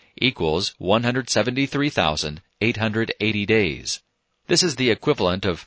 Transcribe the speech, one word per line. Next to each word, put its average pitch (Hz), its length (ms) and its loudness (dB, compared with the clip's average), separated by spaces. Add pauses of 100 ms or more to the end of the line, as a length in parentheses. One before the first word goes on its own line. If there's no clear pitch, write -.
(180)
equals 90 600 0
one 104 240 2
hundred 123 260 -2
seventy-three 131 640 0
thousand 78 500 -2 (180)
eight 113 180 0
hundred 110 420 -2
eighty 104 260 0
days. 98 560 0 (440)
This 170 160 2
is 156 140 0
the 127 140 2
equivalent 101 560 2
of 87 220 -2